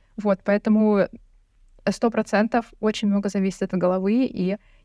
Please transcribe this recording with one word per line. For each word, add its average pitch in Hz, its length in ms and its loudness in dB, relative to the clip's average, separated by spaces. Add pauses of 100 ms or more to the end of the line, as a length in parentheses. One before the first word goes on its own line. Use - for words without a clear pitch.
(160)
Вот, 196 280 -2
поэтому 208 640 2 (800)
сто 226 200 0
процентов 220 560 0 (140)
очень 214 280 -2
много 202 220 0
зависит 190 320 -2
от 190 180 -4
головы, 190 460 0
и 190 320 -4 (260)